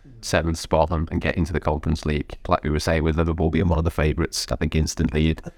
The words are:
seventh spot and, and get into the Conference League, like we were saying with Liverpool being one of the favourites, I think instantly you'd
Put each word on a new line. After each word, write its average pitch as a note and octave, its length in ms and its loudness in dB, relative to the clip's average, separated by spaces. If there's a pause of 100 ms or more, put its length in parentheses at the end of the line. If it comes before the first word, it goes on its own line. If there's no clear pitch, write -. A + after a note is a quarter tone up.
(200)
seventh E2 380 0
spot D#2 320 2
and, E2 200 -2
and E2 120 -2
get - 160 0
into E2+ 160 0
the D2+ 60 -2
Conference D#2 440 -2
League, D2+ 320 -2 (100)
like - 160 0
we - 60 -2
were D2+ 120 0
saying E2 220 0
with D#2 140 2
Liverpool E2 320 2
being D#2+ 200 2
one E2 100 2
of D#2+ 80 0
the D#2+ 40 -2
favourites, D#2 600 0
I B1 40 -2
think D2+ 180 -2
instantly D#2 480 0
you'd D#2 180 0 (180)